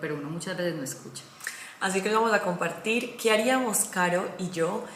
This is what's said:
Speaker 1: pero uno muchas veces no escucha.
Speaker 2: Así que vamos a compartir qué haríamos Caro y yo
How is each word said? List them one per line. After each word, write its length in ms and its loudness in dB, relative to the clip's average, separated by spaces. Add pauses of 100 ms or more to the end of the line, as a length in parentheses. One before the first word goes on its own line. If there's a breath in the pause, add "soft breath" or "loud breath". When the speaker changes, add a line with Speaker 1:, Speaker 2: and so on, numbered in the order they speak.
Speaker 1:
pero 140 -2
uno 120 -6
muchas 260 -4
veces 200 0
no 80 -4
escucha. 400 -10 (580 loud breath)
Speaker 2:
Así 200 2
que 140 2
vamos 180 6
a 100 4
compartir 720 -2
qué 160 4
haríamos 540 4
Caro 420 2 (100)
y 120 -2
yo 340 0 (120)